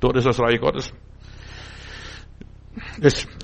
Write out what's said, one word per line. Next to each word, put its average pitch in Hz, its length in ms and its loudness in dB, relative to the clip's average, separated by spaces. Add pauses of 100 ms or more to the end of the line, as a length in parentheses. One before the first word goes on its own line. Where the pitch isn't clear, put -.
dort 127 160 4
ist 123 100 4
das 123 140 4
Reich 117 200 4
Gottes. - 320 0 (2000)
Es, - 280 4 (160)